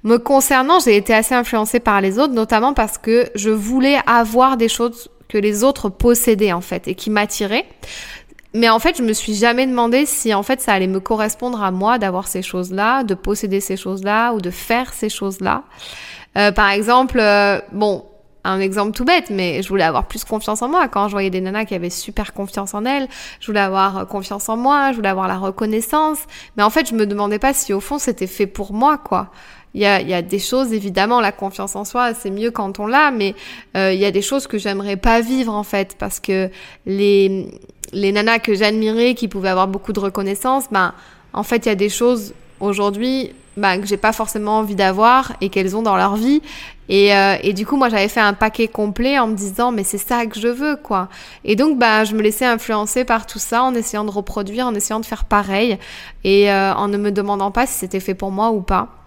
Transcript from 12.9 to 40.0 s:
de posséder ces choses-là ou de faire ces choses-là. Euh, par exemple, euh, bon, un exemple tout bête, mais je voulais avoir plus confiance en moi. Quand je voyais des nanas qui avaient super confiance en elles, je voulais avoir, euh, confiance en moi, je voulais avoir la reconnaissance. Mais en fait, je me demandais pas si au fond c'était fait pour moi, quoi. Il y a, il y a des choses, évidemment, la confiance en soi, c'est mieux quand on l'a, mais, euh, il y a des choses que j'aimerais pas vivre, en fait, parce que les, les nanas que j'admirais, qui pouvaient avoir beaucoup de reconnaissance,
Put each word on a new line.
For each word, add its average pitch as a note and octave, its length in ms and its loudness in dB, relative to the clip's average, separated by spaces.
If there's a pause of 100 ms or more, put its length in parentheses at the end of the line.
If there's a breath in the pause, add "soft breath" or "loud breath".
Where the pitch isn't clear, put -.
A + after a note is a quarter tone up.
de G3 120 0
posséder G3 460 -2
ces F#3+ 160 -6
choses-là G#3 560 -2
ou G#3+ 80 -4
de F3+ 100 -6
faire A#3 420 -4
ces G#3+ 160 -4
choses-là. G3 540 -2 (760 loud breath)
Euh, G#3 140 4
par G3+ 180 4
exemple, A#3+ 500 2
euh, G3+ 400 4 (120)
bon, G#3 340 -2 (420)
un F#3+ 120 0
exemple G3 320 -2
tout B3 140 -4
bête, E4+ 260 2
mais F#3 320 -2
je F#3 40 -8
voulais F#3+ 160 0
avoir D#3+ 240 0
plus - 160 -10
confiance G#3+ 380 -4
en A#3+ 80 -4
moi. D#4+ 180 2
Quand G3+ 200 0
je G3+ 60 -6
voyais G3 180 -2
des F#3 100 -4
nanas G3+ 240 -4
qui G#3 80 -8
avaient F3 160 -4
super - 420 -8
confiance G3 440 -8
en G#3 100 -4
elles, C4+ 220 -2 (320 loud breath)
je - 80 -14
voulais G#3 120 0
avoir, F#3+ 380 0
euh, F#3 80 -6
confiance G3 420 -8
en A3 80 -2
moi, C4+ 360 2
je A#3+ 60 -4
voulais G3+ 120 0
avoir F#3+ 180 -2
la F#3 120 -2
reconnaissance. G#3+ 800 -2 (360 loud breath)
Mais G#3 60 0
en G#3 80 6
fait, G#3+ 180 2
je A#3 60 -6
me G#3+ 140 0
demandais G3+ 320 -2
pas C4+ 140 2
si - 200 -2
au F#3+ 60 0
fond C#4+ 180 -6
c'était A3+ 300 -4
fait G3 180 -2
pour G3 260 -8
moi, C#4 280 2
quoi. F#3+ 320 -4 (420 loud breath)
Il G3+ 80 -4
y G3+ 40 2
a, G3+ 140 4
il - 80 -4
y F#3 60 -2
a F3 80 0
des F3 160 -4
choses, B3 360 -2
évidemment, G3+ 460 0
la G#3 140 2
confiance G3 420 -8
en G3+ 80 -8
soi, B3 300 -2
c'est A3 160 -8
mieux G#3+ 220 -4
quand G3+ 280 -6
on G#3 80 -4
l'a, C#4 240 2
mais, G3+ 240 -2 (400 loud breath)
euh, F#3+ 160 2
il F#3+ 80 0
y G3+ 60 4
a G3+ 60 2
des F#3+ 100 0
choses C4+ 260 -2
que A3 100 -4
j'aimerais G3 380 -4
pas A3+ 240 4
vivre, A#3+ 320 0
en G#3 120 -4
fait, G3 340 -4
parce G3 220 -8
que F#3+ 300 -2 (360 loud breath)
les, G3 640 2 (420)
les G3 200 0
nanas G#3+ 280 2
que A3+ 140 0
j'admirais, A3 640 2
qui A#3 120 -4
pouvaient F#3+ 220 -2
avoir F#3 180 2
beaucoup G3+ 240 -6
de G3+ 80 -2
reconnaissance, G3+ 720 -2